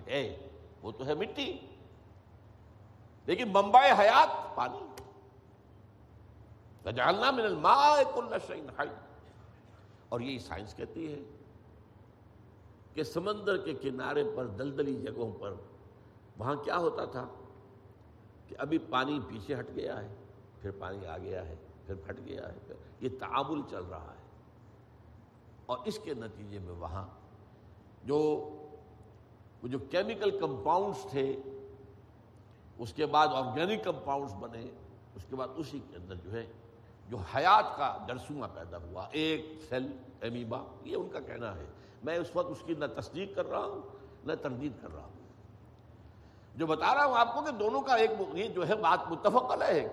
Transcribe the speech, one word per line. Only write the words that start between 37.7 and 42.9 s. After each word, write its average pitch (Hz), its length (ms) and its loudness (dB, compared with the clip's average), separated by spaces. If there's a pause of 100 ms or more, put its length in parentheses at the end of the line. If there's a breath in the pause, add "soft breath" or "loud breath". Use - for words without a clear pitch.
کا 123 220 -2 (100)
جرثومہ 127 460 -6
پیدا 87 220 -12
ہوا، 85 340 -10
ایک 156 360 0 (220)
سیل 131 300 -4 (240)
امیبا، 117 360 -4 (260)
یہ - 120 -4
ان - 120 -4
کا - 120 -8
کہنا 113 360 -8
ہے۔ 78 100 -10 (360 loud breath)
میں 156 140 -2
اس 170 180 -2
وقت 175 160 0
اس - 160 -10
کی 165 80 -2
نہ 147 260 -4